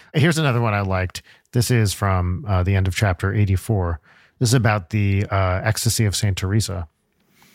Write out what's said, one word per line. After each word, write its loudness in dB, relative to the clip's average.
Here's 4
another 0
one 0
I 0
liked. -2
This 0
is 2
from, -2
uh, 2
the 0
end 2
of -4
chapter -2
eighty-four. 0
This 0
is 0
about 2
the, 2
uh, 0
ecstasy 0
of 0
Saint -2
Teresa. -2